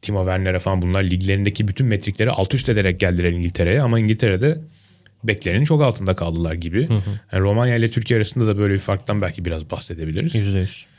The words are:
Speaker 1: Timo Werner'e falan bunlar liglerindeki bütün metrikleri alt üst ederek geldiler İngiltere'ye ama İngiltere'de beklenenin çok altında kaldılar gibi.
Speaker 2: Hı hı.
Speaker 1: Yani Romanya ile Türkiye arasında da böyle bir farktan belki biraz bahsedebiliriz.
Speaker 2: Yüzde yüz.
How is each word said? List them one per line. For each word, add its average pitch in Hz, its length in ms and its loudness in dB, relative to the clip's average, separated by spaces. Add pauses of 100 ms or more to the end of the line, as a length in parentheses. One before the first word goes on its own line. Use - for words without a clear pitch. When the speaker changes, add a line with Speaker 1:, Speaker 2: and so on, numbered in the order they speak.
Speaker 1:
Timo 98 220 0
Werner'e 92 340 0
falan 95 240 0
bunlar 90 220 0
liglerindeki 98 640 0
bütün 127 180 -2
metrikleri 107 440 0
alt 98 240 0
üst 127 140 -2
ederek 95 320 2
geldiler 87 320 2
İngiltere'ye 87 500 0
ama 120 160 2
İngiltere'de 110 600 2 (680)
beklenenin 107 400 0
çok 151 180 4
altında 110 340 0
kaldılar 82 380 -2
gibi. 85 340 -2
Speaker 2:
Hı 117 60 2
hı. 104 60 2 (320)
Speaker 1:
Yani 95 100 0
Romanya 117 340 2
ile 117 120 2
Türkiye 117 280 0
arasında 110 300 0
da 101 120 2
böyle 101 160 2
bir 98 40 2
farktan 98 440 -2
belki 87 220 -6
biraz 80 260 -6
bahsedebiliriz. 80 640 -6
Speaker 2:
Yüzde 101 240 0
yüz. - 280 -4 (120)